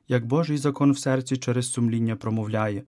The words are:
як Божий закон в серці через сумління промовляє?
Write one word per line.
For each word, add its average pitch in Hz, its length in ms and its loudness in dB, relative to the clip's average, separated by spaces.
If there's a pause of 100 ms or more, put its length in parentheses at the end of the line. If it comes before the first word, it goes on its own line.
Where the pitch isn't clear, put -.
як 123 180 2
Божий 151 320 0
закон 143 340 4
в 135 60 0
серці 131 380 0
через 123 360 -2
сумління 113 440 0
промовляє? 107 760 -2